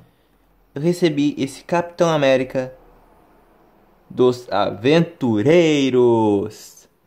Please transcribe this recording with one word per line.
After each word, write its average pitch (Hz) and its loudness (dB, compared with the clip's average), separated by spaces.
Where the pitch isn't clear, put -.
Eu 139 -10
recebi 156 0
esse 135 -8
Capitão 175 -2
América 131 0
dos 123 0
Aventureiros. 120 0